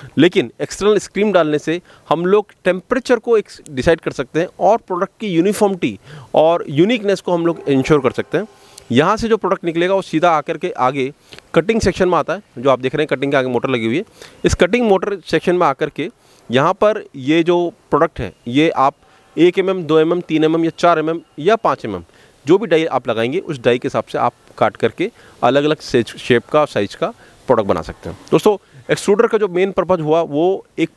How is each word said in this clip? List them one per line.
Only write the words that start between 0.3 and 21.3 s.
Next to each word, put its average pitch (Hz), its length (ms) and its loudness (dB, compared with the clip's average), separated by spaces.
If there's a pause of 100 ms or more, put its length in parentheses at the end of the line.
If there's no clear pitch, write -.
external 202 380 0
स्क्रीन 202 340 -2
डालने 151 260 2
से 160 220 -4 (280)
हम 165 180 0
लोग 202 200 2 (180)
temperature 226 540 -2
को 233 200 0
एक - 100 -4 (220)
decide 156 300 0
कर - 100 -6
सकते 143 300 -6
हैं 180 80 -2 (120)
और 202 180 4
product 185 420 -6
की 220 80 -6
uniformity 180 680 0 (360)
और 165 340 2
यूनिकनेस 196 520 0
को 180 120 -4
हम 170 140 0
लोग 165 220 -4
ensure 139 320 2
कर 123 100 0
सकते 117 280 -4
हैं। 208 100 -6 (440)
यहाँ 165 240 4
से 220 120 -4
जो 220 80 2
product 190 280 -2
निकलेगा, 170 300 -2
वो 190 80 0
सीधा 170 280 0
आकर 160 260 -2
के 165 140 -6
आगे 135 420 -2 (420)
cutting 180 260 2
section 185 280 0
में 170 100 2
आता 147 140 -2
है, 202 100 -8 (160)
जो 135 120 0
आप 123 80 2
देख 127 160 -4
रहे 151 80 0
हैं, 143 160 -2
कटिंग 139 140 -4
के 143 60 2
आगे 127 100 0
motor 123 220 -2
लगी 117 160 -2
हुई 117 100 0
है। 214 80 -4 (400)
इस 170 100 2
cutting 220 340 2
motor 196 380 0
section 175 300 0
में 175 100 2
आकर 135 240 -2
के 151 200 -8 (400)
यहाँ 143 220 2
पर 214 320 0 (120)
ये 147 260 0
जो 175 300 0 (180)
product 151 300 0
है, 95 120 -8 (160)
ये 147 220 2
आप 135 240 0 (440)
एक 175 200 4
एम 185 120 0
एम, 185 120 -4
दो 156 160 2
एम 160 140 2
एम, 175 80 -2
तीन 156 240 -2
एम 160 100 2
एम 165 100 0
या 160 140 0
चार 175 200 2
एम 156 120 -4
एम 165 100 -6 (180)